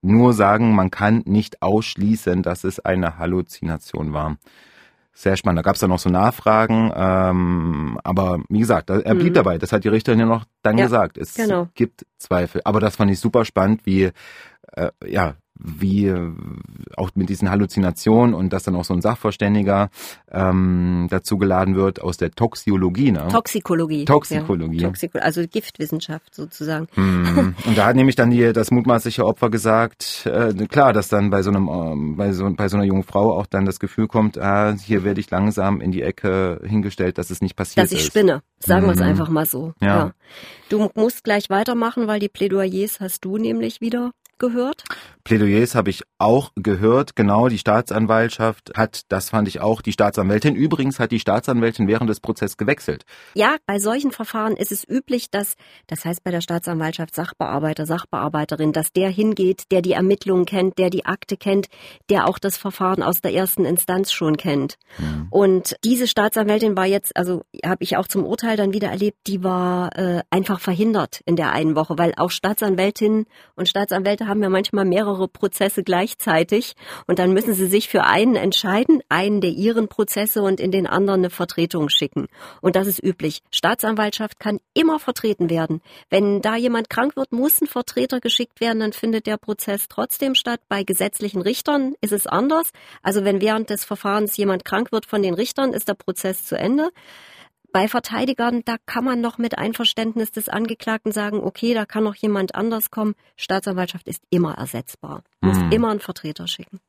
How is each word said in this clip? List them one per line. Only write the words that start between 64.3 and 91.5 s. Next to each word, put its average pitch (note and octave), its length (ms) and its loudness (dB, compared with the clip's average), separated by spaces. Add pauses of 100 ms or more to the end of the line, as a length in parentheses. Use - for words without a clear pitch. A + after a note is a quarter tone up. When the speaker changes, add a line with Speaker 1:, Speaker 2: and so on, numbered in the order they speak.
Speaker 2:
kennt. C#3+ 400 -2 (240)
Speaker 1:
Mhm. D2+ 300 -6
Speaker 2:
Und F#3+ 460 2 (100)
diese A#3+ 220 2
Staatsanwältin G#3+ 680 2
war F#3 100 2
jetzt, G3 300 0
also F3+ 280 -2 (220)
habe F#3 200 -2
ich - 100 -2
auch - 140 0
zum - 160 -2
Urteil A3+ 320 -2
dann G3 160 0
wieder G#3 160 -2
erlebt, G3+ 380 -2
die F#3+ 180 -4
war, F3+ 520 -2
äh, F3+ 320 0
einfach F#3+ 300 0
verhindert G3 680 0
in E3+ 120 2
der D3 160 -2
einen D#3 240 0
Woche, D#3 200 -2
weil E3+ 200 2
auch F3 140 0
Staatsanwältinnen G#3 960 0 (300)
und F#3 140 -2
Staatsanwälte G3+ 560 -2
haben G#3 160 0
ja F#3+ 80 2
manchmal G3 360 0
mehrere F#3+ 420 0
Prozesse G3 560 -2
gleichzeitig F#3 880 0 (320)
und F3+ 140 2
dann F3+ 120 4
müssen G#3+ 220 2
sie F#3 140 0
sich G3+ 220 0
für - 160 2
einen G#3 300 4
entscheiden, A3 720 2
einen G3+ 320 0
der F3+ 120 0
ihren A3 360 0
Prozesse G#3 540 -2
und F#3+ 180 2
in F#3 120 -2
den F#3 160 0
anderen G3 340 2
eine F3+ 80 0
Vertretung E3+ 600 -2
schicken. C#3 360 0 (340)
Und F#3 160 2
das F#3+ 120 2
ist F#3+ 160 -4
üblich. D#3+ 380 -4 (100)
Staatsanwaltschaft G#3+ 880 -2
kann G#3 180 -4 (160)
immer D#4+ 260 2
vertreten G#3 520 -2
werden. D#3+ 300 -2 (280)
Wenn G3+ 320 2
da A3 140 -2
jemand A#3 340 -2
krank C4 260 -2
wird, C4+ 180 -6
muss C4 280 0
ein D4+ 60 -2
Vertreter B3+ 520 -4
geschickt - 420 -4
werden, A3+ 180 0
dann G#3+ 140 -2
findet A3 340 -2
der G#3+ 100 -2
Prozess G#3 520 -6
trotzdem C4 440 -4
statt. A#3+ 360 -6
Bei G3+ 140 -4
gesetzlichen G3 580 -4
Richtern C4+ 600 -2